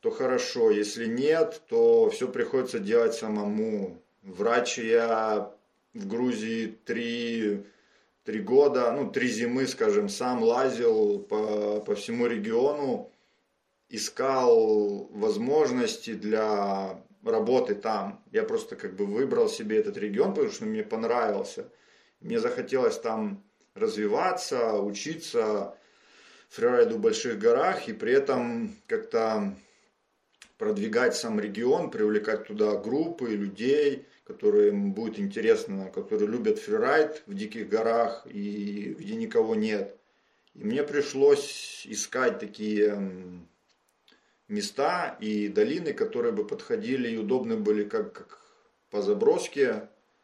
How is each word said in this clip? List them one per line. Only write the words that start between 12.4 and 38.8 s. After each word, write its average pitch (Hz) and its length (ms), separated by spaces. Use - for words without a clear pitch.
искал 110 1200
возможности 113 1000
для 101 880
работы 113 500
там. 101 480
Я 107 120
просто - 320
как 92 200
бы 101 100
выбрал 113 420
себе 110 300
этот 101 200
регион, 104 360
потому 135 180
что - 140
мне 107 180
понравился. 113 840
Мне 113 200
захотелось 120 580
там 107 440
развиваться, 110 1040
учиться 107 960
фрирайду 117 460
в 104 40
больших 107 380
горах 127 500
и 113 60
при 110 180
этом 120 640
как-то 110 680
продвигать 110 580
сам 110 240
регион, 120 500
привлекать 107 560
туда 104 300
группы 131 540
людей, 123 760
которым 104 640
будет 107 260
интересно, 101 760
которые 101 340
любят 110 300
фрирайд 135 680
в 101 80
диких 107 340
горах 113 580
и 101 720